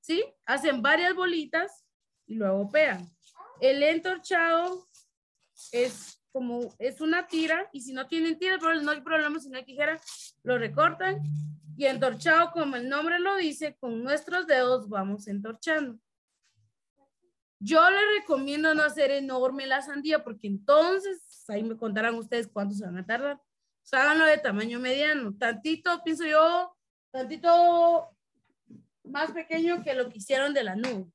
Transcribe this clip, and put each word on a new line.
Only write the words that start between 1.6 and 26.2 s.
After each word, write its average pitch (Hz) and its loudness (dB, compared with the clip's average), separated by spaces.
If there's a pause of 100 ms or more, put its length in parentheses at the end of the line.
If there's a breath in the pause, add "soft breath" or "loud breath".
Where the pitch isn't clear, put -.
y 214 -14
luego 202 -2
pegan. 220 0 (540)
El 269 2
entorchado 339 0 (840)
es 240 -4 (120)
como, 240 -6
es 262 -6
una 339 -2
tira 330 -2
y 277 -16
si 254 -14
no 262 -10
tienen 320 -2
tira, 370 0
pero 320 0
no 294 -2
hay 302 -4
problema, 302 -2
si 285 -16
no 262 -12
hay 254 -14
tijera, 294 -4 (400 loud breath)
lo 247 -2
recortan. 330 0 (560)
Y 277 -2
entorchado, 262 2
como 302 -2
el 247 -6
nombre 320 0
lo 392 0
dice, 311 -4
con 233 -8
nuestros 302 -2
dedos 254 2
vamos 202 -6
entorchando. 226 -6 (1600)
Yo 320 6
les 415 4
recomiendo 294 0
no 302 2
hacer 302 2
enorme 269 -2
la 269 0
sandía 294 -2
porque 226 -12
entonces 330 2
ahí 208 -4
me 226 -6
contarán 226 -2
ustedes 226 -6
cuánto 202 -6
se 202 -8
van 180 -10
a 185 -12
tardar. 262 -4
O - -20
sea, 262 0
háganlo 302 4
de 302 6
tamaño 226 -4
mediano. 262 -2
Tantito, 311 -2
pienso 330 -2